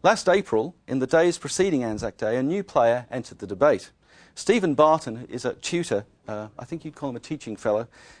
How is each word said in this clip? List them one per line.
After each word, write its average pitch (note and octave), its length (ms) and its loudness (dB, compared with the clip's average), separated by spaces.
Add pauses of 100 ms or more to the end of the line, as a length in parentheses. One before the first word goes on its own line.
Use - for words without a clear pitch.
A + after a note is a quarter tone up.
Last G3 260 2
April, F3 480 2 (120)
in C3+ 100 -2
the C3 80 0
days E3 320 4
preceding D#3 460 0
Anzac A2 340 -6
Day, A2+ 200 -2
a C3 40 0
new F3+ 220 -2
player A#2+ 480 2
entered A#2+ 260 -10
the - 80 -12
debate. G2+ 460 0 (420)
Stephen F#3+ 400 2
Barton D3+ 560 2
is A#2+ 160 -8
a - 80 -2
tutor, E3 520 -4 (220)
uh, G#2+ 200 -8 (100)
I - 80 -14
think E3 180 -12
you'd D3+ 120 -14
call C#3+ 160 -8
him A#2+ 40 -10
a A#2 40 -12
teaching B2 360 -10
fellow, A2 320 -2 (340)